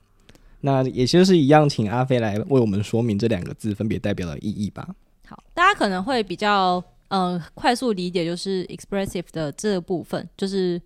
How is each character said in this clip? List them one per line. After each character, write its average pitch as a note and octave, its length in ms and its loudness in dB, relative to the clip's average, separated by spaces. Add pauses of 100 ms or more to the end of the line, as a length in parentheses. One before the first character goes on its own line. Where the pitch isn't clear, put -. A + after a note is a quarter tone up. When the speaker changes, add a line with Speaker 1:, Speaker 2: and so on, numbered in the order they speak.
(640)
Speaker 1:
那 C3+ 220 2
也 B2+ 220 0
就 E3+ 160 6
是 F#3 140 6
一 C#3+ 120 4
样， D3+ 200 8
请 A2 220 -2
阿 B2 120 0
飞 C3 160 2
来 G#2+ 200 -2
为 C3+ 220 2
我 A#2 40 4
们 G#2 180 0
说 A2+ 200 0
明 A2 160 0
这 A2+ 100 0
两 G2+ 160 -2
个 - 80 -10
字 G#2+ 220 -6
分 G#2 120 -4
别 A2 120 -2
代 G#2 160 -4
表 F#2+ 120 -6
的 D2+ 120 -8
意 - 120 -6
义 G2+ 200 -6
吧。 - 180 -16 (380)
Speaker 2:
好， - 160 -20 (100)
大 E4+ 140 0
家 G4+ 120 2
可 A#3+ 100 0
能 F#3 140 -4
会 A#3+ 200 -2
比 F#3+ 120 -8
较， F#3 480 2 (260)
呃， F3+ 340 -2 (100)
快 B3 240 0
速 A#3+ 160 -2
理 F3+ 180 -4
解 F3 140 -2
就 E3+ 100 -2
是 F#3 320 -6
expressive G3 640 -8
的 D3+ 220 -6
这 G#3 180 -4
个 F#3+ 100 0
部 E3+ 220 -4
分， F3 240 -8 (120)
就 G3 100 -2
是 F#3 380 -2